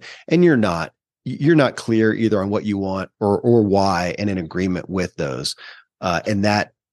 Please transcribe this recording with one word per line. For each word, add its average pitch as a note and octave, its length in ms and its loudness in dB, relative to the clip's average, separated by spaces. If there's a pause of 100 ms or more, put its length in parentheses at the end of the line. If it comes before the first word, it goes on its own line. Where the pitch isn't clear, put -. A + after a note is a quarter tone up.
(280)
and E3+ 160 4
you're D#3+ 120 6
not, F2 360 -2 (320)
you're C#3+ 320 0
not C3 180 4
clear A2 400 0
either G#2 260 0
on F#2+ 80 -2
what G#2 160 -2
you G#2 140 -2
want F#2+ 400 -6
or, G2+ 220 2
or A#2+ 240 4
why F#2+ 560 2
and G2+ 100 -2
in F#2 80 -2
agreement F2+ 500 -4
with F#2 280 -4
those. C#2 400 -6 (440)
Uh, F2 280 -2
and G2+ 160 -2
that, G#2 300 0 (180)